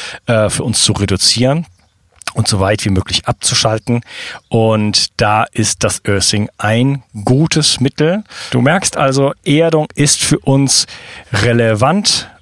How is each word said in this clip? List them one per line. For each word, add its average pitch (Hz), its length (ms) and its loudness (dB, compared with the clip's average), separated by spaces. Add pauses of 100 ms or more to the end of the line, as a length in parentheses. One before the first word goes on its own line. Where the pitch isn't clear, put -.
(280)
äh, 110 220 2
für - 140 -4
uns - 200 0
zu - 100 4
reduzieren 113 720 0 (720)
und 113 120 -2
so 104 120 0
weit 101 260 0
wie 107 40 0
möglich - 380 -2
abzuschalten. 117 760 -2 (460)
Und 110 720 0
da 107 320 2
ist - 320 -2
das - 220 -2
Earthing 101 440 0 (100)
ein 123 420 0 (220)
gutes 147 560 2
Mittel. 156 440 0 (280)
Du 123 100 0
merkst 156 360 0
also, 139 360 0 (100)
Erdung 156 520 2
ist 143 260 0
für - 180 0
uns 139 460 2 (460)
relevant 117 1000 2 (120)